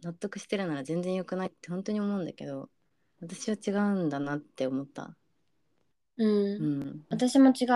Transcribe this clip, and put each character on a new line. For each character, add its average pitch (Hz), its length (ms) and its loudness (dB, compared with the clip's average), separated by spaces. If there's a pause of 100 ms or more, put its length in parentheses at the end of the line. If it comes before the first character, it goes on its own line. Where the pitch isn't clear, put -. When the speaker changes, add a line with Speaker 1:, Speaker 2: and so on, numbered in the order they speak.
Speaker 1:
納 170 120 -8
得 202 240 -10
し - 80 -18
て 214 100 -4
る 196 100 -2
な 160 80 -2
ら 139 100 -6
全 165 180 -4
然 185 120 -2
良 185 100 -4
く 185 120 -6
な 185 80 -4
い - 40 -4
っ - 20 -12
て - 200 -20
本 180 120 -6
当 214 100 -4
に 214 80 -2
思 202 160 -2
う 185 60 -2
ん - 20 -4
だ 143 80 -8
け 143 140 -12
ど、 135 240 -10 (500)
私 175 300 -8
は 214 60 -2
違 - 140 -6 (220)
う 185 120 0
ん 156 40 2
だ 143 120 -2
な 143 160 -2
っ - 20 -2
て - 280 -6
思 135 180 -2
っ - 20 -18
た。 - 300 -14 (1000)
Speaker 2:
う 233 80 0
ん。 214 40 6
Speaker 1:
う 202 560 2
ん。 147 260 -10
Speaker 2:
私 254 280 2
も 269 120 10
違 254 140 2 (120)